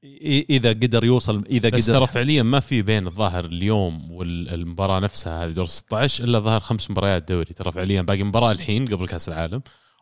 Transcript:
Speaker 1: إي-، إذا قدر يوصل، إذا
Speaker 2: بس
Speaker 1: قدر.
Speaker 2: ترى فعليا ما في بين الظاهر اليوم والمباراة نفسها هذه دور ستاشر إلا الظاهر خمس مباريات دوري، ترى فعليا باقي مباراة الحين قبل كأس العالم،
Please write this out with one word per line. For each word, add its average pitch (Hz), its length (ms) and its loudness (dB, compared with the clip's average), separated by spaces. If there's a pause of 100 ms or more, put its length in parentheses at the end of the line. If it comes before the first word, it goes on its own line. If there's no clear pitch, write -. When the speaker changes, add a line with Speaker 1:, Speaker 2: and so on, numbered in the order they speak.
Speaker 1:
إي-، 143 460 -2
إذا 120 200 4
قدر 113 340 2
يوصل، 113 460 2
إذا 117 180 2
Speaker 2:
بس 113 220 2
Speaker 1:
قدر. 135 80 6
Speaker 2:
ترى 127 80 6
فعليا 131 360 2
ما 123 180 4
في 120 220 0
بين 101 240 0
الظاهر 90 380 -2
اليوم 87 680 -2
والمباراة 87 920 -4
نفسها 85 440 -6
هذه 85 60 -4
دور 85 160 -4
ستاشر 120 580 -2
إلا 120 140 2
الظاهر 110 220 0
خمس - 300 -4
مباريات 95 420 0
دوري، 87 220 -2
ترى 90 180 -6
فعليا 92 300 0
باقي 98 200 0
مباراة 110 300 2
الحين 104 340 -2
قبل 95 200 -4
كأس 85 220 -8
العالم، 82 340 -6 (400)